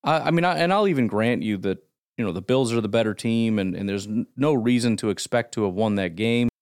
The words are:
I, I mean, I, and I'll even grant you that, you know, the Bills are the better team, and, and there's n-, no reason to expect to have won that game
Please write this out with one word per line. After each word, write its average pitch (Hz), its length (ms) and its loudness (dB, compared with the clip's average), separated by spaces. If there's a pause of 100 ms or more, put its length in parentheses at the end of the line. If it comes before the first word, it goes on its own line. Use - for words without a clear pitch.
I, 156 160 2
I 127 120 0
mean, 170 120 2
I, 175 140 2
and 175 160 2
I'll 202 160 4
even 131 180 2
grant 110 340 0
you 104 180 -2
that, 95 200 -2 (380)
you 113 80 -4
know, 87 80 -2
the 90 80 -6
Bills 123 320 0
are 117 80 0
the 107 80 -4
better 107 240 0
team, 113 460 0
and, 92 160 -2
and 98 120 -6
there's 98 200 -6
n-, 107 280 -4
no 147 180 2
reason 120 440 2
to 110 120 -2
expect - 440 -2
to 110 100 -2
have 95 100 0
won 104 220 0
that 92 220 -2
game 117 320 0 (120)